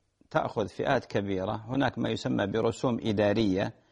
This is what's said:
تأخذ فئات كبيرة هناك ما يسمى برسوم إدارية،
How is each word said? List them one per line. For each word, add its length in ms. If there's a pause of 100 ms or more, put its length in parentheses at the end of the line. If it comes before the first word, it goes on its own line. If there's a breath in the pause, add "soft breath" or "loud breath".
(300)
تأخذ 380
فئات 360
كبيرة 640
هناك 300
ما 100
يسمى 380
برسوم 560
إدارية، 720 (180 soft breath)